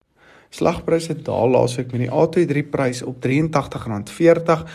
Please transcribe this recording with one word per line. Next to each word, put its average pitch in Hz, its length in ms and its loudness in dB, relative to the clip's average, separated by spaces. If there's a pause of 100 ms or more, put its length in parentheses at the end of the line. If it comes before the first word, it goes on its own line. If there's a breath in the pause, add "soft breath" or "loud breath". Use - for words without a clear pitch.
(500 soft breath)
Slagpryse 165 720 -2
daal 104 260 0
laasweek 123 420 0
met 123 100 -2
die 123 100 -4
A 151 160 4
twee 165 180 0
drie 143 180 0
prys 135 400 -2
op 127 180 -10
drieëntagtig 143 640 -2
rand 104 220 -6
veertig, 165 640 4